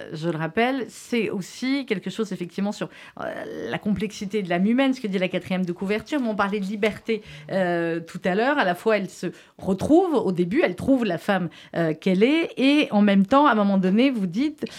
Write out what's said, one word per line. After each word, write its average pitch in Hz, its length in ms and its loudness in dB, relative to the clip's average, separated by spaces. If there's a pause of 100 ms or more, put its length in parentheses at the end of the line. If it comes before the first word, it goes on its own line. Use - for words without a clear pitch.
(120)
je 160 160 -6
le 160 80 -2
rappelle, 226 520 0
c'est - 420 -4
aussi 254 560 -4
quelque 185 240 -4
chose 208 220 -6
effectivement 190 400 -6
sur, - 160 -8 (320)
euh, - 40 -8 (460)
la 151 80 -4
complexité 208 640 -4
de 175 80 -8
l'âme 175 160 2
humaine, 262 280 2
ce 254 60 -14
que 220 60 -6
dit 196 120 -2
la 185 100 0
quatrième 185 360 -4
de 175 80 -4
couverture, 214 480 -4
mais 233 80 -2
on 214 80 -4
parlait 202 240 0
de 190 60 -6
liberté, 214 560 -4 (280)
euh, 170 500 0
tout 165 240 -12
à 180 100 0
l'heure. 262 240 0
À 233 60 2
la 180 100 0
fois, 214 240 0
elle 190 100 -4
se - 200 -8 (300)
retrouve 320 560 4
au 190 180 2
début, 180 300 0
elle 185 140 0
trouve 254 280 2
la 175 140 -2
femme, 180 300 0 (280)
euh, 165 180 0
qu'elle 185 280 2
est, 311 360 2
et 277 320 4
en 208 120 4
même 196 220 6
temps, 277 220 6
à 262 60 6
un - 20 4
moment 202 240 2
donné, 202 320 4
vous 214 160 -2
dites, 269 380 -4 (140)